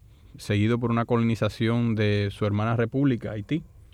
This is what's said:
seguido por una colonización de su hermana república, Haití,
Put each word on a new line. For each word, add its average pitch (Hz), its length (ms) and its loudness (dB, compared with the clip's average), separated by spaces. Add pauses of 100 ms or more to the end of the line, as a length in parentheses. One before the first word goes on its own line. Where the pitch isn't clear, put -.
(380)
seguido 107 420 0
por 117 120 -2
una 117 120 0
colonización 117 920 0
de 104 360 2
su - 140 -4
hermana 104 320 0
república, 120 540 0
Haití, 113 320 -6 (300)